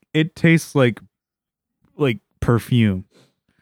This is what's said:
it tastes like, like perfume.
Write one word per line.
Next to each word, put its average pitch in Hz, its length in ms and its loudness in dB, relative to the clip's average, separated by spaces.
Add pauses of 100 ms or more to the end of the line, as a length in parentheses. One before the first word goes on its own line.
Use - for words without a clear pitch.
(140)
it 160 220 -2
tastes 165 380 0
like, 123 260 0 (1000)
like 131 220 -2 (200)
perfume. 110 640 0 (560)